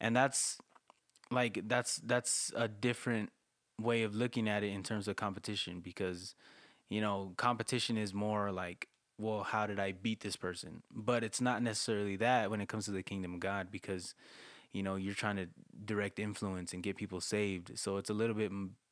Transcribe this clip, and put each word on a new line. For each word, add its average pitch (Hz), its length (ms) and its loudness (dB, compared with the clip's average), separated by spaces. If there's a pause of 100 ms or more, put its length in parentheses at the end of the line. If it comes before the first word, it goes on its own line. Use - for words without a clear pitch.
And 117 140 4
that's, - 420 4 (720)
like, 113 380 2
that's, 120 300 2
that's - 580 2
a 113 120 4
different 110 640 0 (480)
way 117 240 4
of 104 120 0
looking 117 340 2
at 104 140 4
it 104 100 2
in 98 80 -2
terms 104 260 -2
of 98 80 0
competition 95 680 -2
because, 90 520 -4 (560)
you 107 120 0
know, 98 360 0
competition 120 600 2
is 101 160 0
more 104 380 2
like, 90 360 -6 (320)
"Well, 107 240 0
how 107 240 2
did 101 120 -2
I 98 120 2
beat 101 300 -2
this 101 160 -4
person?" 85 520 -6
But 113 340 0
it's 110 180 -2
not 123 200 4
necessarily 104 540 0
that 113 340 4
when 104 120 0
it 98 80 -2
comes 107 160 -2
to 104 60 -2
the 92 120 -2
kingdom 92 320 -4
of 87 60 -6
God 95 280 -2
because, 95 460 -6 (560)
you 101 100 -2
know, 95 140 0
you're 95 180 -2
trying 104 220 0
to 90 140 -4 (360)
direct 104 320 0
influence 98 560 -4
and 92 80 -6
get 98 160 -2
people 95 240 -4
saved. 98 560 0
So 98 200 -2
it's 98 120 -6
a 107 40 0
little 110 220 2
bit, 107 140 0
m-, 98 280 -6 (140)